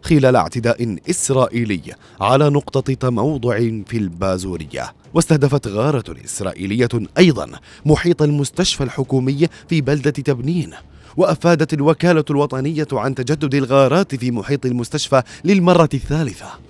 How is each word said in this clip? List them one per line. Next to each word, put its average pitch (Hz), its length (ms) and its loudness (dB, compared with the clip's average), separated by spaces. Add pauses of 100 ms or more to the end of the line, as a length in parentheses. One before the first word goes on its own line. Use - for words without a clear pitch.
خلال 135 340 4
اعتداء 113 600 0 (140)
إسرائيلي 117 720 0 (380)
على 135 300 4
نقطة 139 440 -2
تموضع 123 640 -2 (280)
في 117 100 -8
البازورية. 90 1000 -6 (200)
واستهدفت 143 540 0
غارة 113 360 -2 (200)
إسرائيلية 101 640 -4 (300)
أيضًا 131 280 6 (400)
محيط 156 360 2
المستشفى 147 640 -2
الحكومي 135 600 -2 (220)
في 165 120 2
بلدة 139 300 0
تبنين. 135 600 -4 (460)
وأفادت 165 580 2
الوكالة 156 560 2
الوطنية 143 640 -2
عن 127 220 -2
تجدد 139 400 -2
الغارات 139 600 2
في 123 160 -4
محيط 120 360 -4
المستشفى 123 560 0 (220)
للمرة 175 500 4
الثالثة. 139 520 -4 (240)